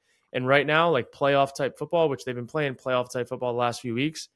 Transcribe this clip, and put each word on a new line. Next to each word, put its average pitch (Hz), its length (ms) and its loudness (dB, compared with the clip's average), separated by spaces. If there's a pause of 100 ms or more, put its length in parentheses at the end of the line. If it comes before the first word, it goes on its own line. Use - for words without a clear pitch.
(320)
And 127 160 -2
right 139 180 4
now, 160 240 4
like, 127 220 0
playoff 139 420 2
type 131 240 -4
football, 165 300 0
which 131 160 -4
they've 127 100 -6
been 120 140 -8
playing 143 260 -4
playoff 123 380 -2
type 123 160 -4
football 123 240 -4
the 117 60 -2
last 120 240 -2
few 120 120 -4
weeks, 143 420 -4